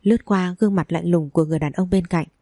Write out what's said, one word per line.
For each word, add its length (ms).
lướt 220
qua 340
gương 160
mặt 180
lạnh 180
lùng 200
của 140
người 140
đàn 140
ông 180
bên 160
cạnh 200